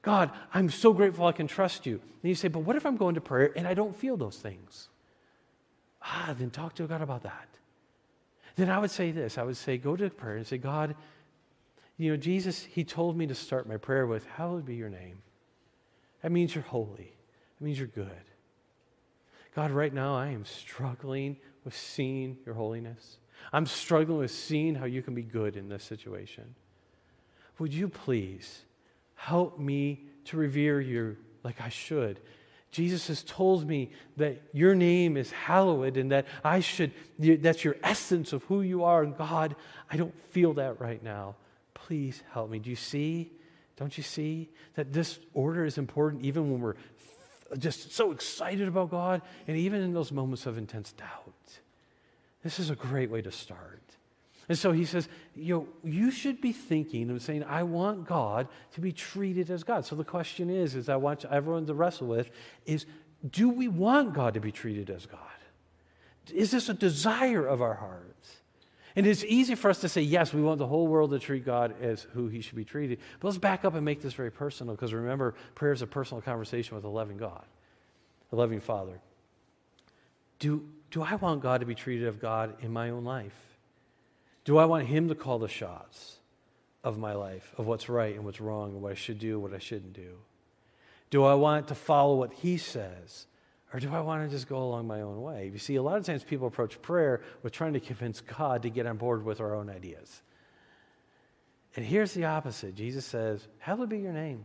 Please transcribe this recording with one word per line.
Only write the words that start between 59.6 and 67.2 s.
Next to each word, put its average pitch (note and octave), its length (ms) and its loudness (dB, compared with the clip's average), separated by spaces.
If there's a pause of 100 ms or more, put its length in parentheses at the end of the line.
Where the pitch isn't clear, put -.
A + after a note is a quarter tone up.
God." A3 220 0
So - 100 -8
the D#3 80 -2
question F3 460 -4
is, F3 240 2
is B2 140 -4
I C#3 80 4
want C#3+ 280 0
everyone D#3 420 0
to D3+ 80 -2
wrestle D#3+ 340 2
with A2+ 200 0 (380)
is, D#3 180 -2 (440)
do G#3+ 200 4
we B3 200 2
want G#3+ 440 4
God B2 220 2
to A2 60 0
be G#2 120 -4
treated G#2 380 -6
as F#2 160 -10
God? - 140 -18 (1120)
Is F#3 180 2
this A#3 180 0
a A3 60 0
desire G3+ 720 2